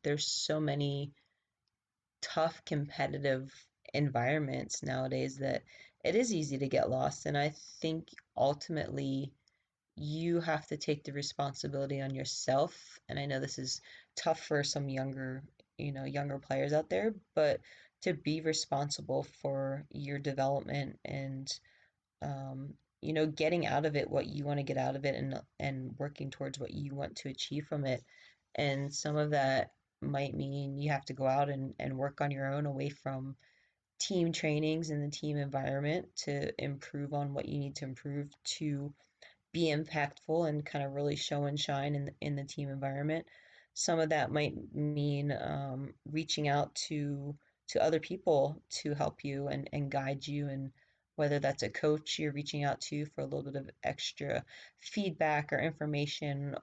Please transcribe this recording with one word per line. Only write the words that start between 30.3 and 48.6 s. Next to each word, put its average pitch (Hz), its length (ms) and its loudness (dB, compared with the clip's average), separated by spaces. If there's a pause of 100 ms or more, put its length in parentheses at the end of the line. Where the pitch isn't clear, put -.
mean 139 420 -2
you 147 140 2
have 139 140 2
to 139 80 -6
go 135 120 0
out 139 240 4
and, 135 300 -2
and 135 180 -2
work 139 220 -2
on 143 100 2
your 135 240 0
own 147 120 0
away 139 240 0
from 135 460 -6 (640)
team 170 360 4
trainings 156 560 2
and 147 120 0
the 147 140 -2
team 147 220 0
environment 139 800 0
to 143 360 -2 (100)
improve 143 520 -2
on 143 200 0
what 139 140 0
you 143 120 0
need 139 180 -2
to - 80 -4
improve 143 440 -4 (140)
to 143 500 -2 (580)
be 165 220 4
impactful 156 760 0
and 147 180 0
kind 143 180 -2
of 139 80 -2
really 143 240 2
show 143 300 0
and 143 140 0
shine 143 360 0
in, 143 160 -2 (100)
in 147 140 0
the 143 80 -4
team 139 260 -4
environment. 139 560 0 (480)
Some - 260 2
of 160 100 4
that 147 220 4
might 151 220 2 (200)
mean, 147 580 2
um, 139 600 -2 (180)
reaching 151 380 0
out 147 260 2 (120)
to, 143 480 -2 (340)
to - 140 4
other 160 160 6
people 156 640 2 (200)